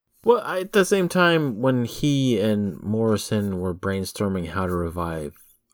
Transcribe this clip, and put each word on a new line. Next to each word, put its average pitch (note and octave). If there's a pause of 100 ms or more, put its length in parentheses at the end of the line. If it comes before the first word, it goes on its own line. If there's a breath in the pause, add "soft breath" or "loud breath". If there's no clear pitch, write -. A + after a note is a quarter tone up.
(240)
Well, A#3
I, F3+
at F#3+
the G3
same F#3
time, D#3+
when B2+
he C3
and G#2
Morrison G#2
were F#2
brainstorming F#2+
how F#2+
to F2+
revive E2 (400)